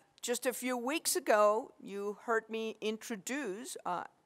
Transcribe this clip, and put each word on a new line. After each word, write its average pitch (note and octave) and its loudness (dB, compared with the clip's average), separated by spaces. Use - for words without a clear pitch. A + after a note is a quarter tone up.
just A#3+ -2
a B3 0
few B3+ -2
weeks C4+ 0
ago, A3 4
you G3+ -6
heard A3 0
me A3 -4
introduce, A3 -4
uh, F3 -4